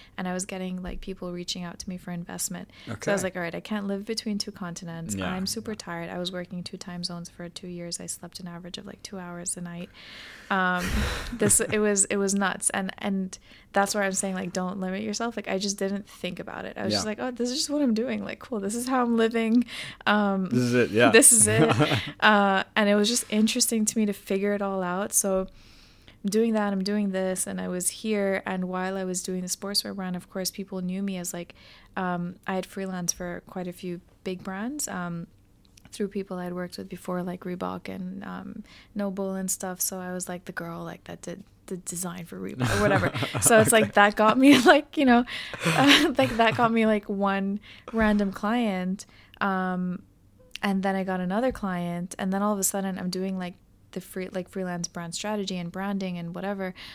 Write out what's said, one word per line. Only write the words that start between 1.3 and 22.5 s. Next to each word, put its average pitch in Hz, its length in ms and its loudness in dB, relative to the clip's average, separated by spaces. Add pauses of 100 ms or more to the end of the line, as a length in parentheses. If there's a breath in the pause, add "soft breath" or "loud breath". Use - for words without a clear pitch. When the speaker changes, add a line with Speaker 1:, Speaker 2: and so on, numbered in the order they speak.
Speaker 1:
reaching 175 320 -6
out 170 160 -10
to - 100 -12
me 180 80 -6
for 175 120 -12
investment. 175 640 -8 (300 loud breath)
So 202 100 -2
I - 20 4
was 190 80 2
Speaker 2:
Okay. 190 60 -2
Speaker 1:
like, 180 80 -6
"All 180 80 -4
right, 170 100 -6
I 175 60 -8
can't 202 260 -6
live 196 200 -4
between 220 340 -4
two 208 120 -8
continents. 170 640 -10
Speaker 2:
Yeah. 185 180 -4
Speaker 1:
I'm 185 140 -4
super 214 300 -6
tired." 170 340 -8
I 180 80 -8
was 180 140 -4
working 180 320 -8
two - 140 -12
time 175 260 -10
zones 170 260 -10
for - 200 -14
two - 180 -16
years. 175 320 -10
I 180 80 -12
slept - 320 -12
an 185 80 -12
average 175 320 -12
of, 208 80 -14
like, - 160 -16
two 196 160 -12
hours 175 380 -8
a 185 40 -12
night. 175 280 -10 (600 loud breath)
Um, 180 340 2
<laughs> - 500 -2
this, 220 280 4
it 214 180 0
was, 208 260 4
it 202 120 0
was 196 160 2
nuts. 196 380 0
And, 196 260 -2
and 190 400 -2 (360 loud breath)
that's 202 200 2
where 208 100 2
I'm 196 80 2
saying, 190 220 -2
like, 185 180 -4
don't 185 300 -4
limit 190 220 -4
yourself. 226 340 -4
Like, 208 100 -6
I 190 120 0
just 202 180 -2
didn't 196 320 -4
think 180 300 -8
about - 260 -10
it. - 120 -10
I - 60 -6
was 196 100 0
Speaker 2:
Yeah. 208 40 0
Speaker 1:
just 220 80 -2
like, 214 140 -4
"Oh, 254 100 -4
this 247 220 -2
is 262 60 -4
just 320 120 -2
what 294 140 0
I'm 240 100 4
doing. 214 320 -2
Like, - 140 -8
cool. - 200 -8
This 196 160 -2
is 240 120 -4
how 254 160 2
I'm 233 120 2
living. 226 480 4 (440 loud breath)
Um, 202 400 4
Speaker 2:
This - 160 2
is 120 100 2
it. 123 160 6
Yeah. 113 220 8
Speaker 1:
this 113 200 10
is - 160 8
it." 113 300 6
Speaker 2:
<laughs> 127 40 4 (400 loud breath)
Speaker 1:
Uh, 202 420 6 (120)